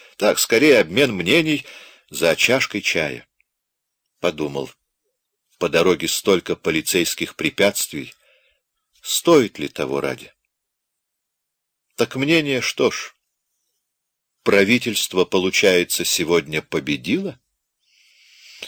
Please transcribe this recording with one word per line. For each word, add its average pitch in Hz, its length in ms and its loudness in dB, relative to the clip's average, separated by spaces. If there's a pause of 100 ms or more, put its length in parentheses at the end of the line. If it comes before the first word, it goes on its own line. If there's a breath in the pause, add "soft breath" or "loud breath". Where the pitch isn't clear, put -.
(160 soft breath)
так, 101 220 2
скорее, 120 420 4
обмен 107 320 0
мнений 143 520 0 (440 loud breath)
за 80 260 0
чашкой 120 460 0
чая». 73 480 -4 (920)
Подумал: 73 520 -4 (880)
«По 87 100 -2
дороге 82 400 2
столько 90 480 0
полицейских 82 800 -2
препятствий, - 760 -2 (880)
стоит - 560 2
ли 73 100 -8
того 69 320 -4
ради?» 67 320 -8 (1600)
Так 120 200 -2
мнение, 143 460 0
что - 280 0
ж, - 240 -8 (1300)
правительство, 101 840 2
получается, 92 800 2
сегодня 85 560 0
победило? 143 760 -6 (1300 loud breath)